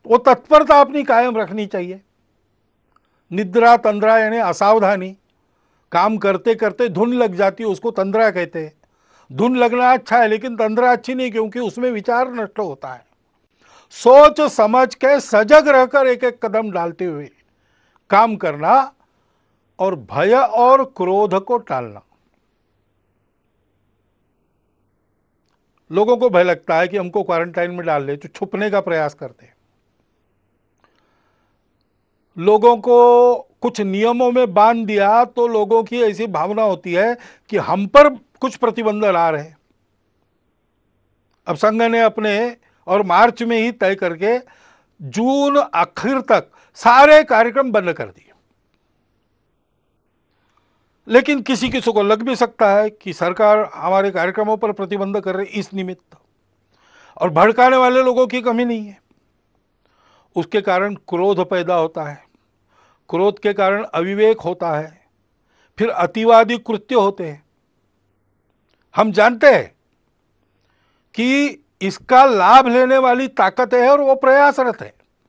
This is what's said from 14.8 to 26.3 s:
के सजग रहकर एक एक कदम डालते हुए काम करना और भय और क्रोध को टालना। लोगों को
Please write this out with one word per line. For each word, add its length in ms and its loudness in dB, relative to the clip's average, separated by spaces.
के 260 0
सजग 480 4
रहकर 380 2
एक 180 -2
एक 220 -6
कदम 240 -4
डालते 340 -8
हुए 260 -10
काम 260 2
करना 560 -2
और 160 -4
भय 400 -2
और 500 2
क्रोध 600 -4
को 140 -4
टालना। 440 -10
लोगों 240 0
को 140 0